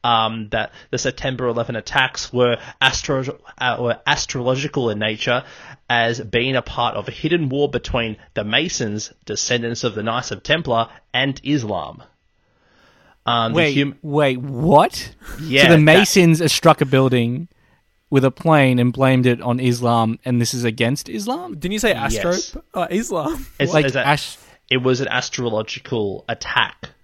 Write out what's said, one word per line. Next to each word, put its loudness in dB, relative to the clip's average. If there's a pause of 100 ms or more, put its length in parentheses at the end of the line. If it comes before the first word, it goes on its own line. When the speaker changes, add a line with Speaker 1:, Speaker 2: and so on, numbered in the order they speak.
Speaker 1:
um, 0
that -2 (200)
the -4
September -4
eleven -4
attacks -2
were 2 (240)
astro-, -2 (180)
uh, -2
were -2
astrological -2
in -4
nature, -2 (460)
as 0
being -2
a 0
part -4
of -6
a -10
hidden 0
war 0
between -4 (160)
the -4
Masons, -4 (120)
descendants -4
of -2
the -6
Knights -4
of -12
Templar, 0 (240)
and -2
Islam. -4 (1200)
Um, 0
the 0
Speaker 2:
Wait, 2
Speaker 1:
hum- 0
Speaker 2:
wait, 0
what? 2 (260)
Speaker 1:
Yeah, 4
Speaker 2:
So 8
the 10
Speaker 1:
that 8
Speaker 2:
Masons 6
struck 4
a 2
building 2 (640)
with 4
a 4
plane 4
and 4
blamed 2
it 2
on -2
Islam, 0
and 0
this -2
is -4
against -2
Islam? -8
Speaker 3:
Didn't -6
you -4
say 2
astro-, -2
Speaker 1:
Yes. -6 (160)
Speaker 3:
uh, -2
Islam? -4 (140)
Speaker 1:
It's, -2
Speaker 2:
Like 4
Speaker 1:
it's -2
a, -2
Speaker 2:
ash- -2 (320)
Speaker 1:
it 2
was 2
an -4
astrological -6
attack -4 (140)